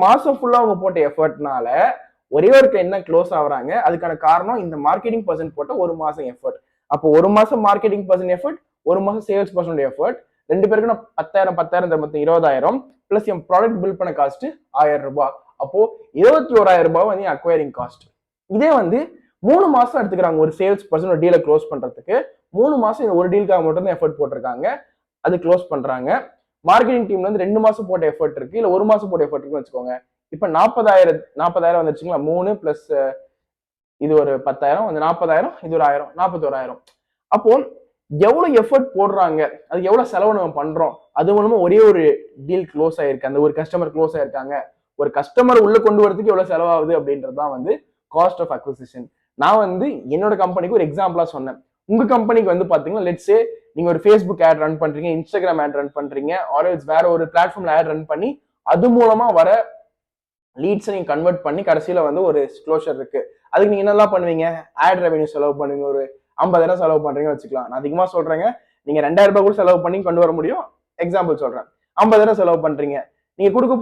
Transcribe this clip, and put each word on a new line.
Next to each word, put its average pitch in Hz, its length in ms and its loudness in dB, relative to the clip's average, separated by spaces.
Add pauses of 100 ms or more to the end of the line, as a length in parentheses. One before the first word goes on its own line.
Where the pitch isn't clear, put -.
மாசம் 277 360 2
ஃபுல்லா 247 220 2
அவங்க 214 220 0
போட்ட 180 160 0 (100)
எஃபர்ட்னால 139 580 -4 (680)
ஒரே 170 120 4 (100)
ஒரு 269 140 8
கிளையண்ட் 185 240 -2
தான் 185 120 -8
க்ளோஸ் 170 300 2
ஆகுறாங்க. 143 320 -4 (160)
அதுக்கான 170 300 -4 (100)
காரணம் 185 380 0
இந்த 160 120 -10 (120)
மார்க்கெட்டிங் 208 400 -2
பர்சன் 160 300 -4
போட்ட 147 140 -6 (120)
ஒரு 170 180 -4
மாசம் 151 300 -6
எஃபர்ட். 123 260 -10 (360)
அப்போ 151 120 0 (120)
ஒரு 175 180 4
மாசம் 220 320 2
மார்க்கெட்டிங் 202 420 0
பர்சன் 180 260 0
எஃபர்ட், 294 240 -8 (300)
ஒரு 185 160 2
மாசம் 208 240 -4
சேல்ஸ் 196 260 -2
பர்சனோட 165 340 -4
எஃபர்ட், 160 280 -4 (340)
ரெண்டு 190 160 2
பேருக்கு 220 240 2
நான் 214 140 -8 (140)
பத்தாயிரம், 185 400 0
பத்தாயிரம் 175 320 -2
தர 156 100 0
மொத்தம் 151 220 -4
இருபதாயிரம், 165 540 2 (320)
பிளஸ் 214 220 -2
என் 180 80 -6 (100)
ப்ராடக்ட் 214 320 2
பில்ட் 185 180 -4
பண்ண 180 180 -4
காஸ்ட் 143 260 -2 (360)
ஆயிரம் 147 260 2
ரூபாய். 139 260 -4 (300)
அப்போ 139 160 -6 (420)
இருபத்தி 254 400 4
ஓராயிரம் 180 280 4
ரூபாய் 170 220 2
வந்து 196 160 -4
என் 160 80 -2
அக்வயரிங் 151 440 -2
காஸ்ட். 120 260 -14 (520)
இதே 294 140 2 (100)
வந்து 196 180 0 (500)
மூணு 359 180 4 (100)
மாசம் 240 240 2
எடுத்துக்கிறாங்க 180 440 0
ஒரு 156 140 0
சேல்ஸ் 196 320 0
பர்சன் 175 240 -2
ஒரு 156 100 -2
டீலை 175 220 6
க்ளோஸ் 151 240 2
பண்றதுக்கு. 139 460 -6 (420)
மூணு 285 160 2 (100)
மாசம் 220 220 -2
இந்த 190 140 0
ஒரு 180 140 0
டீலுக்காக 190 320 2
மட்டும் 170 220 -2
தான் 175 80 -2
எஃபர்ட் 147 220 -2
போட்டிருக்காங்க, 127 480 -4 (600)
அது 180 200 0
க்ளோஸ் 180 260 2
பண்றாங்க. 131 380 -4 (600)
மார்க்கெட்டிங் 233 400 2
டீம்ல 185 180 -2
இருந்து 202 180 -2
ரெண்டு 214 200 0
மாசம் 214 240 0
போட்ட 170 220 0
எஃபர்ட் 151 280 -4
இருக்கு, 143 200 -8
இல்ல 208 160 2
ஒரு 208 160 0
மாசம் 208 180 0
போட்ட 165 180 0
எஃபர்ட் 139 160 -6
இருக்குன்னு 139 200 -8
வச்சுக்கோங்க. 123 320 -10 (400)
இப்ப 180 100 -6 (120)
நாற்பதாயிரம், 190 600 4 (200)
நாற்பதாயிரம் 170 420 2
வந்துருச்சுங்களா, 156 380 -4 (100)
மூணு 180 200 -2 (120)
பிளஸ், 151 240 -6 (140)
அஹ், 135 140 -2 (880)
இது 151 180 0
ஒரு 139 100 0 (160)
பத்தாயிரம், 160 440 -2
அந்த 156 160 -4
நாற்பதாயிரம், 170 460 0 (120)
இது 165 140 -4
ஒரு 151 100 2
ஆயிரம், 143 200 -4 (100)
நாற்பத்தோராயிரம். 147 600 -6 (560)
அப்போ 220 160 4 (720)
எவ்வளவு 302 340 4
எஃபர்ட் 262 260 2 (100)
போடுறாங்க, 190 440 0 (300)
அது 170 180 -4
எவ்வளவு 233 220 2
செலவு 208 260 2
நம்ம 170 220 -4
பண்றோம், 151 340 -2 (280)
அது 175 160 2
மூலமா 214 280 2
ஒரே 196 140 4 (100)
ஒரு 190 140 6 (460)
டீல் 180 240 -2
க்ளோஸ் 160 300 -2
ஆயிருக்கு, 135 280 -4
அந்த 139 160 0
ஒரு 151 120 0
கஸ்டமர் 160 360 -4
க்ளோஸ் 160 240 -2
ஆயிருக்காங்க. 139 360 -6 (460)
ஒரு 143 160 -2
கஸ்டமர் 247 480 2
உள்ள 208 120 4 (100)
கொண்டு 214 180 2
வரதுக்கு 202 280 0
எவ்வளவு 185 200 0
செலவாகுது 165 460 0
அப்படின்றது 139 420 -6
தான் 147 160 -4
வந்து 143 160 -4 (440)
cost 180 280 0
of 151 120 -8
acquisition. 127 460 -14 (400)
நான் 202 220 4
வந்து 185 220 -4 (280)
என்னோட 208 280 0
கம்பெனிக்கு 180 360 -2
ஒரு 170 100 -2
எக்ஸாம்பிளா 170 360 -2 (100)
சொன்னேன். 131 240 -12 (340)
உங்க 233 120 2 (100)
கம்பெனிக்கு 220 380 2
வந்து 180 200 -2
பாத்தீங்கன்னா, 170 360 -2
let's 175 220 -8
say 220 100 4 (340)
நீங்க 170 200 -4
ஒரு 165 120 -6
Facebook 180 420 2
ஆட் 156 160 2
ரன் 156 180 -4
பண்றீங்க, 156 360 -4
Instagram 175 460 -2
ஆட் 143 160 -6
ரன் 143 180 -6
பண்றீங்க, 143 340 -6 (240)
or 151 140 2
else 156 220 -6
வேற 165 120 2 (120)
ஒரு 160 180 -2
பிளாட்ஃபார்ம்ல 175 440 0
ஆட் 165 160 0
ரன் 156 180 -10
பண்ணி 180 180 -4 (440)
அது 180 140 4 (100)
மூலமா 226 280 4 (140)
வர 170 100 4 (1120)
லீட்ஸை 202 300 -2
நீங்க 185 180 -8
கன்வெர்ட் 175 360 -2
பண்ணி 160 200 -4
கடைசியில 165 380 0
வந்து 151 220 -2
ஒரு 151 120 2 (240)
க்ளோஷர் 156 360 -4
இருக்கு. 131 200 -8 (320)
அதுக்கு 208 200 4
நீங்க 196 120 -2
என்னெல்லாம் 208 300 4
பண்ணுவீங்க? 170 320 0 (400)
ஆட் 180 180 2
ரெவென்யூ 156 300 0
செலவு 147 260 0
பண்ணுவீங்க, 143 320 -6
ஒரு 135 100 -2 (420)
ஐம்பதாயிரம் 175 360 2
செலவு 156 240 2
பண்றீங்கன்னு 147 320 -4
வச்சுக்கலாம். 127 320 -10
நான் 127 120 -8
அதிகமா 147 320 -2
சொல்றேங்க, 160 340 -2 (400)
நீங்க 151 200 -2
ரெண்டாயிரம் 190 260 4
ரூபாய் 196 140 4
கூட 202 140 0
செலவு 180 240 4
பண்ணி 180 140 -4 (100)
கொண்டு 170 160 2
வர 165 140 2
முடியும். 220 260 -4 (400)
எக்ஸாம்பிள் 170 380 -2
சொல்றேன், 120 240 -8 (360)
ஐம்பதாயிரம் 214 380 4
செலவு 170 240 2
பண்றீங்க, 147 320 -4 (420)
நீங்க 196 180 2
கொடுக்க 254 260 0